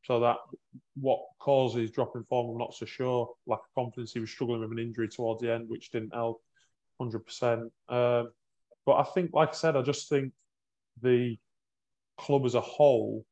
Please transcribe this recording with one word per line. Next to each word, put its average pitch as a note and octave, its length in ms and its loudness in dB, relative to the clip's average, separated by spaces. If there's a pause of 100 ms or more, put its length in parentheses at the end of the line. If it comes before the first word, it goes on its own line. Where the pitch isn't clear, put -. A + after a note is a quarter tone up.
so B2 180 0
that A#2+ 160 4 (600)
what C3 220 0 (180)
causes A#2+ 520 2
drop - 240 -2
in A#2 100 -10
form, A#2+ 240 -2
I'm A#2 80 -8
not A#2 160 -6
so - 120 -10
sure. B2 440 -2 (160)
Lack A2 140 -2
of - 160 -20
confidence, A#2+ 360 -4
he A#2+ 80 -6
was A2 100 -6
struggling A#2 320 -4
with A2+ 100 -8
an A2+ 80 -6
injury A2+ 280 -4
towards A2+ 340 -4
the A#2 120 0
end, A2+ 160 -6
which - 220 -10
didn't A2 220 -6
help, A#2 280 -4 (580)
hundred A2+ 260 -6
percent. A#2 460 -2 (160)
Um, B2 440 0 (540)
but C#3 100 6
I D3 80 4
think, F3 300 -2
like D3+ 160 4
I - 40 -8
said, D#3+ 220 2
I C3 60 4
just C3+ 280 -4
think C3+ 240 0 (680)
the B2 360 2 (800)
club C#3 280 2
as A#2+ 100 0
a A2+ 60 4
whole A2 680 4